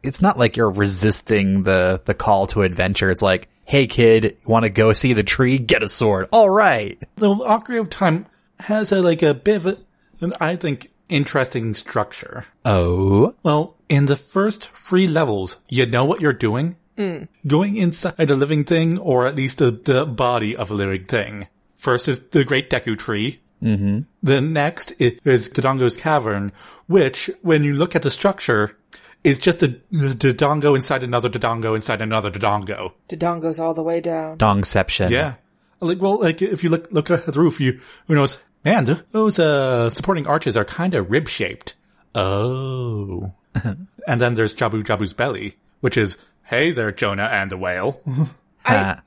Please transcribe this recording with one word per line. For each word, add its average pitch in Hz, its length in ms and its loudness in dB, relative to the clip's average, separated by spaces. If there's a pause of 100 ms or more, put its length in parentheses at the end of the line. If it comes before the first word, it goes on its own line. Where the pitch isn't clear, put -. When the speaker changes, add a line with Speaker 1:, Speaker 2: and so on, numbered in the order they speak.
Speaker 1:
it's 135 220 0
not 196 160 2
like 117 180 2
you're 113 140 2
resisting 98 920 2
the, 92 420 2
the 101 100 0
call 98 320 2
to 104 160 0
adventure. 92 480 0
It's 90 100 2
like, 92 260 0 (180)
"Hey, 139 200 2
kid, 113 600 4
wanna 113 240 2
go 110 240 4
see 127 200 2
the 107 100 2
tree? 131 360 2
Get 123 240 0
a 208 60 -2
sword." 101 420 0
All 214 180 6
right. 170 480 2 (200)
Speaker 2:
The 214 120 2
Ocarina 226 520 0
of 202 100 -6
Time 175 340 0 (340)
has 214 320 -2
a, 190 120 4
like, 170 180 4
a 147 140 4
bit 208 220 0
of 175 100 -4
a, 196 100 -4 (440)
an, 170 200 -4
I 165 140 -2
think, 156 340 -6 (200)
interesting 131 680 -2
structure. - 680 -8 (200)
Speaker 1:
Oh? 95 760 2
Speaker 2:
Well, 151 320 0 (140)
in 143 160 4
the 143 100 2
first 202 540 -4
three 185 380 0
levels, 127 500 -2 (100)
you 127 200 0
know 120 180 0
what 151 160 -2
you're 151 100 2
doing? 127 440 -2 (220)
Speaker 3:
Mm. 180 300 -6 (200)
Speaker 2:
Going 185 280 0
inside 170 540 -2
a 143 60 4
living 143 280 0
thing, 165 360 0
or 127 260 2
at 139 100 -2
least 135 220 -2
the, 127 140 4
the 127 340 0
body 120 500 -2
of 110 140 -8
a 107 60 -4
living 98 300 -4
thing. 104 420 -6 (280)
First 123 320 -2
is 135 220 -4
the 143 160 2
Great 139 240 -2
Deku 117 280 -2
Tree. 110 420 -6 (240)
Speaker 1:
Mm-hmm. 101 380 0 (200)
Speaker 2:
The 139 200 2
next 156 600 -4
i-, 120 240 2
is 127 240 2
Dodongo's 131 480 0
Cavern, 110 540 -2 (340)
which, 170 460 0 (100)
when 160 220 2
you 143 100 2
look 156 220 -2
at 151 80 0
the 139 80 0
structure, 117 680 0 (460)
is 139 160 4
just 170 240 2
a, - 20 4
a 135 480 -2
Dodongo 143 640 2
inside 131 280 -2
another 120 260 -2
Dodongo 110 460 -2
inside 107 260 -4
another 110 280 -2
Dodongo. 98 640 -4 (160)
Speaker 3:
Dodongo's 165 500 -4
all 165 140 -2
the 160 100 -6
way 170 180 -2
down. 160 360 -6
Speaker 1:
Dongception. 101 720 2
Speaker 2:
Yeah. 131 240 0 (460)
Like, 175 200 -2
well, 196 200 0
like, 165 240 0
if 202 200 -4
you 175 60 0
look, 170 220 -2
look 165 180 -2
at 170 160 0
the 143 140 -2
roof, 165 200 2
you, 127 200 0 (280)
who 165 60 0
knows? 143 260 2 (240)
Man, 165 220 2
th-, 151 140 0 (120)
those, 214 280 0
uh, 135 500 2
supporting 160 380 -4
arches 139 280 0
are 107 100 0
kinda 165 360 -2
rib-shaped. 101 720 -4 (680)
Oh. 113 920 -6 (220)
<laughs> 107 200 -4 (320)
And 123 140 -2
then 120 120 0
there's 110 220 -2
Jabu 110 280 -2
Jabu's 104 300 -4
belly, 110 420 -6 (260)
which 127 160 -2
is, 104 200 0 (260)
"Hey 143 280 0
there, 117 200 -4
Jonah 101 400 -4
and 98 200 -2
the 95 60 -10
whale." 92 420 -4 (340)
<laughs> - 320 -20
Speaker 3:
I, 247 100 2
Speaker 1:
Uh. 196 200 0 (120)